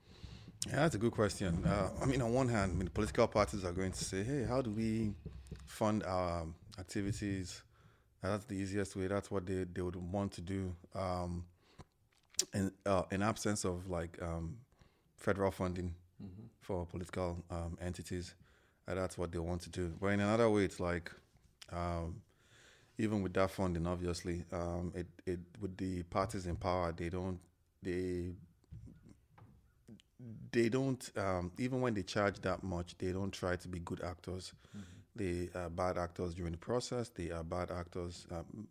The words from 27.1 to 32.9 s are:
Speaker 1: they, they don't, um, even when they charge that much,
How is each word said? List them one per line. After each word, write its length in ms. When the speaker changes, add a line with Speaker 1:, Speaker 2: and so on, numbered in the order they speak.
Speaker 1:
they, 540
they 180
don't, 480
um, 400
even 240
when 140
they 80
charge 380
that 200
much, 380